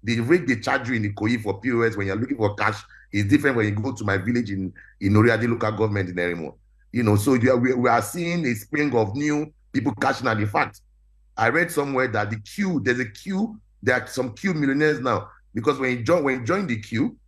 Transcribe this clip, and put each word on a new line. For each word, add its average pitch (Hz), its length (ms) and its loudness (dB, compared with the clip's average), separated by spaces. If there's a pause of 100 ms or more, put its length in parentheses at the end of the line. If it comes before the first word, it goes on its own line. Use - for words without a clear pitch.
the 113 180 0
rate 139 280 2
they 123 80 2
charge 131 320 -2
you 123 80 -2
in 104 180 -2
Ikoyi 110 260 0
for 101 200 -4
P 131 100 -2
O 117 120 2
S 113 140 0
when 101 120 -2
you're 98 80 -2
looking 123 200 -2
for 104 200 0
cash 107 260 -2 (300)
is 104 140 0
different 143 300 4
when 110 100 2
you 104 60 0
go 107 200 -4
to - 100 -10
my 98 140 0
village 110 340 -2
in, 95 220 -4 (280)
in 98 120 2
Oriade 113 360 6
local 113 220 0
government 101 380 0
in 90 80 -8
Erimo. 87 400 -4 (340)
You 120 140 -2
know, 104 100 6
so 104 200 4
you 127 180 4
are, 127 40 4
we, 127 180 2
we 123 140 2
are 117 140 4
seeing 170 440 -4
a 123 80 0
spring 143 420 -4
of 104 180 2
new 147 380 -2 (200)
people 127 220 0
cashing 131 320 0
out. 113 140 2
In 104 80 0
fact, 131 320 -2 (560)
I 113 120 2
read 160 220 2
somewhere 139 380 0
that 104 220 -2
the 110 100 -6
queue, 185 420 -2
there's 123 160 0
a 123 100 -2
queue, 196 520 -6 (220)
there 127 180 2
are - 80 -12
some 127 260 -4
queue 190 200 -2
millionaires 147 460 2
now, 120 280 -2 (260)
because 135 240 0
when 127 200 -2
you 117 40 -6
join, 156 220 2
when 131 160 0
you 117 60 -8
join 185 200 0
the 120 120 -2
queue - 380 -4 (120)